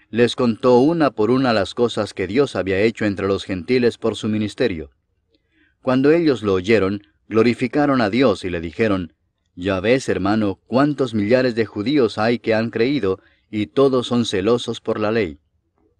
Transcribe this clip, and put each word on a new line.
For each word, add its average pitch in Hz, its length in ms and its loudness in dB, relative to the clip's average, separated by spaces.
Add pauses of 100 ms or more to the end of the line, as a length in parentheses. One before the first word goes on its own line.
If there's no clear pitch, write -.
les 113 260 2
contó 123 440 4
una 151 320 2
por 107 200 0
una 131 220 2
las 98 200 -2
cosas 113 400 -2
que 95 140 -4
Dios 123 300 0
había 95 240 0
hecho 113 240 0
entre 98 220 -2
los 98 180 -2
gentiles 113 520 -2
por 110 200 -4
su 117 100 -8
ministerio. 107 640 -4 (880)
Cuando 135 300 2
ellos 151 320 2
lo 101 100 2
oyeron, 98 480 0 (260)
glorificaron 123 720 2
a 104 80 0
Dios 113 340 2
y 95 60 -6
le 85 120 -4
dijeron, 95 520 -2 (420)
"Ya 92 240 -2
ves, 120 300 0
hermano, 98 580 -2
cuántos 135 480 0
millares 117 400 0
de 113 100 0
judíos 110 540 -2
hay 117 200 0
que 113 140 -2
han 113 160 0
creído, 113 500 -2 (300)
y 104 180 -4
todos 131 380 2
son 120 200 -2
celosos 107 560 -2
por 107 180 -4
la 107 120 -2
ley. 101 280 -4 (600)